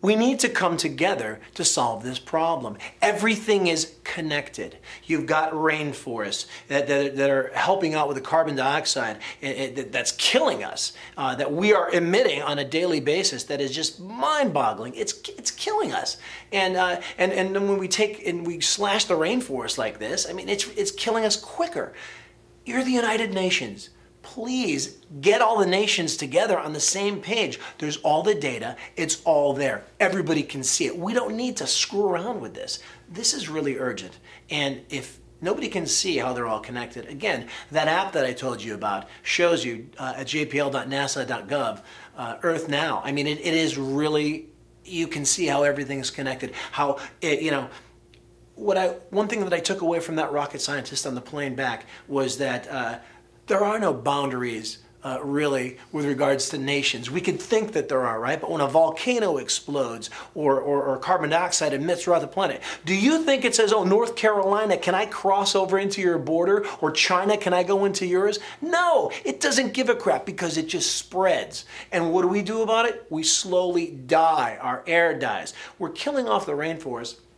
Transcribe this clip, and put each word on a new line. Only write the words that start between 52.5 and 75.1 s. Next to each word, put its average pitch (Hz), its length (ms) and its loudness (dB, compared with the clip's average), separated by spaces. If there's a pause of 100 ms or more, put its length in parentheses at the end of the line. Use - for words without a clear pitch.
uh, 120 260 -4 (500)
there 196 160 4
are 208 140 2
no 190 160 2
boundaries, 123 840 -2 (240)
uh, 131 180 -6
really, 139 560 0 (140)
with 147 140 -4
regards 139 440 2
to 156 80 -6
nations. 135 540 -2
We 170 100 -2
could 175 180 0
think 214 340 0
that 143 160 0
there 131 120 2
are, 113 180 0
right? 139 220 -2
But - 80 -6
when 160 100 0
a 143 60 4
volcano 165 720 4
explodes 120 720 -4 (240)
or, 139 260 4
or, 143 220 2
or 135 160 0
carbon 160 320 0
dioxide 165 420 2
emits 165 340 0
throughout 170 160 6
the 147 60 -4
planet, 185 360 -2 (220)
do 180 100 2
you 285 260 4
think 277 240 4
it 240 80 2
says, 214 180 4
"Oh, 214 120 4
North 220 320 4
Carolina, 208 640 4
can 180 180 0
I 208 100 2
cross 196 480 2
over 190 240 4
into 202 240 0
your 175 160 4
border?" 175 480 2 (160)
Or, 156 80 2
"China, 190 480 4
can 180 160 2
I 180 80 6
go 196 240 2
into 196 220 0
yours?" 190 320 2 (240)
No, 339 480 4 (120)
it - 180 -4
doesn't 262 320 2
give 254 160 2
a 240 60 6
crap 190 300 0
because 165 320 -4
it 160 100 0
just 165 280 -2
spreads. 175 720 0 (260)
And 170 200 0
what 180 120 4
do 180 60 4
we 202 120 2
do 220 220 -2
about 226 240 4
it? - 240 -6
We 156 100 -4
slowly 180 720 2
die. 143 680 4
Our 127 280 -4
air 170 320 4